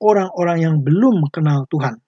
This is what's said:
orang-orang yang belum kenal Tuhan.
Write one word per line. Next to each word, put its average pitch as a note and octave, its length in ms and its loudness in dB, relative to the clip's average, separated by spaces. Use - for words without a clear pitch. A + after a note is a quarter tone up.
orang-orang F#3 560 0
yang D#3+ 240 0
belum E3+ 500 2
kenal D3 380 0
Tuhan. C3+ 260 -4